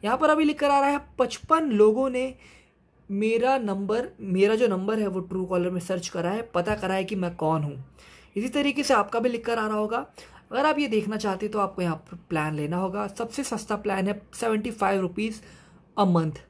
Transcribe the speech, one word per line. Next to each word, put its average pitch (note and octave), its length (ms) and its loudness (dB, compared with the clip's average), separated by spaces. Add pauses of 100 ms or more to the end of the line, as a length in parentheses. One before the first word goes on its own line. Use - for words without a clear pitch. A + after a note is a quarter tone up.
यहाँ A#3 140 0
पर D4+ 120 4
अभी D#4 140 4
लिख D4+ 140 2
कर C#4+ 120 2
आ C#4 100 6
रहा C#4 100 4
है, C#4+ 100 0 (180)
"पचपन D4+ 520 0
लोगों G#3+ 400 4
ने B3+ 240 -4 (760)
मेरा A3+ 480 2
नंबर, G#3 500 -2 (120)
मेरा G3 340 4
जो A3+ 140 4
नंबर G3+ 300 0
है G#3+ 80 0
वो F#3 140 -2
Truecaller F3+ 520 -2
में F3+ 80 -2
सर्च F3+ 280 -4
करा F3 220 -4
है, A3 120 -4
पता G#3+ 320 -2
करा F#3+ 200 -2
है F#3+ 100 0
कि G3 120 -6
मैं F3 200 -4
कौन D#3+ 260 0
हूँ।" C#3+ 220 -6 (520)
इसी A3 120 -4
तरीके C#4+ 340 0
से C4+ 120 4
आपका G#3+ 260 2
भी B3 80 2
लिख A#3 180 -4
कर A#3 120 0
आ A3 80 -2
रहा G#3+ 100 -2
होगा। A3 300 -2 (460)
अगर C#4 140 2
आप - 120 2
ये C#4+ 100 0
देखना G#3+ 280 0
चाहते G#3 300 -2
हैं G#3 60 -6
तो G#3+ 60 -2
आपको G3 240 -2
यहाँ E3+ 140 0
पर - 200 -16
प्लान D#3 380 -2
लेना D3 220 -2
होगा। F#3+ 320 -2
सबसे A3+ 360 -6
सस्ता G#3+ 320 -4
प्लान G3 320 -2
है G#3 140 -4 (120)
सेवेंटी A3 360 -2
फ़ाइव G3 300 0
रुपीज G#3 420 -4 (580)
a G3+ 60 6
month E3 320 2 (120)